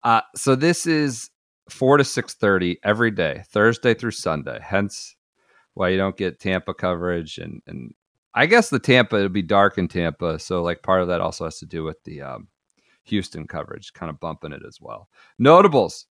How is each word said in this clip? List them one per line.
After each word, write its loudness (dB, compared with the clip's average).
Uh, 2
so 2
this 0
is -2
four 4
to 6
six -6
thirty 2
every 0
day, -4
Thursday 2
through -4
Sunday. -6
Hence -4
why -2
you 0
don't -2
get -6
Tampa -4
coverage. -6
And, -14
and -14
I 2
guess 4
the 0
Tampa, 4
it'll 2
be -4
dark 2
in -2
Tampa. -4
So, -4
like, -4
part 2
of -2
that -2
also -6
has -10
to -20
do -10
with -10
the, -16
um, -16
Houston -6
coverage, -14
kind -12
of -14
bumping -12
it -16
as -20
well. -20
Notables. 6